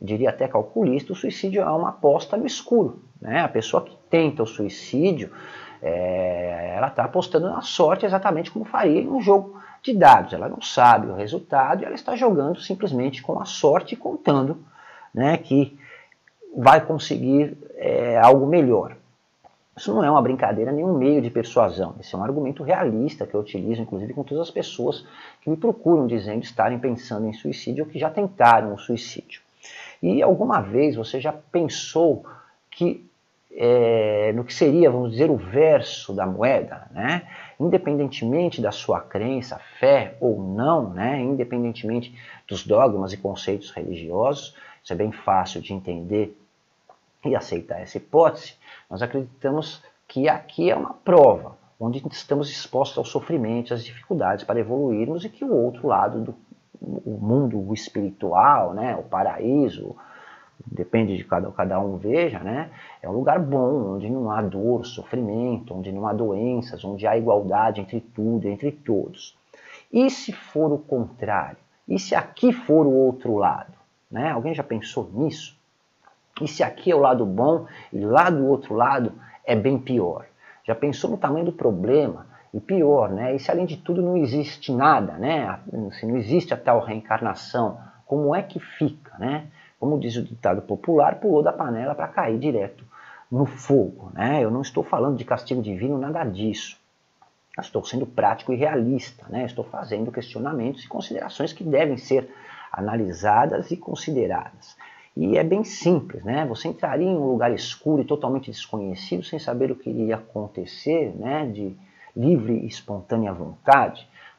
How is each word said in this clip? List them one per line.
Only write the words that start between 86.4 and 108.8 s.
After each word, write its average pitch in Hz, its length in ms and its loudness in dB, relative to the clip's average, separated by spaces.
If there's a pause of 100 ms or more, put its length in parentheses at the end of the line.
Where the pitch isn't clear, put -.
a 117 40 -2
tal 120 220 2
reencarnação, 110 1000 -4 (280)
como 143 280 0
é 185 80 0
que 196 160 -14
fica, - 600 -6
né? 143 300 -6 (300)
Como 143 220 0
diz 117 160 -6
o 120 80 -4
ditado 101 380 -2
popular, 156 540 2
pulou 160 280 2
da - 80 2
panela 127 420 -6
pra 156 140 -6
cair 123 320 -2
direto 120 460 -4 (440)
no 131 160 0
fogo, 95 680 0
né? 131 280 0
Eu 110 80 2
não 123 120 -2
estou - 200 -4
falando 131 360 0
de 120 80 -10
castigo 127 360 -4
divino, 107 360 -4
nada 151 260 -6
disso. 107 540 -6 (800)
Eu - 60 -8
estou - 220 -6
sendo - 240 -6
prático 107 460 -2
e - 20 0
realista, 131 720 -2
né? 123 140 -6
Estou 120 220 -8
fazendo 107 460 -6
questionamentos 123 720 -6
e - 20 -20
considerações - 640 -6
que - 140 -14
devem 147 320 2
ser 127 360 -2 (380)
analisadas 104 1000 0
e 175 60 -4
consideradas. - 1000 -6 (380)
E 95 220 2
é 156 60 4
bem 190 220 2
simples, - 580 0
né? 135 220 -2
Você 123 240 -6
entraria 160 380 -2
em 190 100 0
um 139 100 0
lugar 120 240 2
escuro 143 500 -2
e 127 40 -2
totalmente 135 440 -2
desconhecido, 107 720 -8